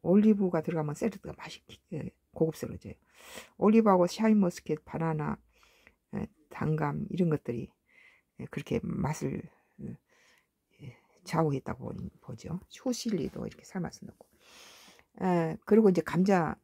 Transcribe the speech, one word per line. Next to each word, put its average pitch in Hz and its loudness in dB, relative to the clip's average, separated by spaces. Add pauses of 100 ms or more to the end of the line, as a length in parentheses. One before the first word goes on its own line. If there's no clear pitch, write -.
올리브가 196 4
들어가면 156 -4
샐러드가 - -6
맛이 - -18
기-, - -20 (120)
예, 147 -8 (220)
고급스러워져요. 131 -4 (640)
올리브하고 202 6
샤인머스켓, 196 2
바나나, 156 -2 (760)
예, - -6 (220)
단감 151 -4
이런 180 0
것들이, 143 -4 (680)
예, - -10
그렇게 - -6
맛을, - -4 (400)
예, 139 -12 (1300)
좌우했다고 139 -2
보-, - -10 (100)
보죠. 127 -10 (240)
호실리도 - -6
이렇게 - -14
삶아서 - -10
넣고, - -20 (960)
예, 170 0
그리고 214 6
이제 175 4
감자 175 2